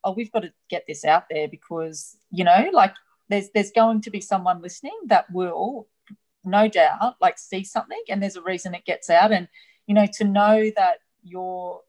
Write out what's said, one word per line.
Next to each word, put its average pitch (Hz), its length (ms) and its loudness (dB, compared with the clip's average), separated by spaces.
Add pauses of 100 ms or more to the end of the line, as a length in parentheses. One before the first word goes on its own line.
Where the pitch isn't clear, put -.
"Oh, 190 100 -4
we've 214 180 -8
got 220 100 -2
to 170 120 -14 (140)
get - 200 -10
this 147 180 -12
out 160 240 2
there," 151 180 -4
because, 160 720 -12 (140)
you 180 120 -4
know, 190 300 4
like, 196 220 4 (340)
there's, 202 240 -2
there's 202 160 0
going 226 320 2
to 220 80 -12
be 196 100 -10
someone 180 440 -2
listening 277 420 -14
that 196 260 2
will 185 560 -6 (560)
no 202 240 2
doubt, 196 540 2
like, 180 160 2
see 190 260 -10
something, - 460 -8
and 196 120 -4
there's 202 140 -6
a 180 60 -14
reason 180 320 -8
it 175 100 -14
gets - 280 -6
out. 185 200 6
And, 180 160 0 (380)
you 208 80 -2
know, 208 200 6
to - 100 -4
know 208 520 4
that 180 220 2 (240)
you're 180 680 -12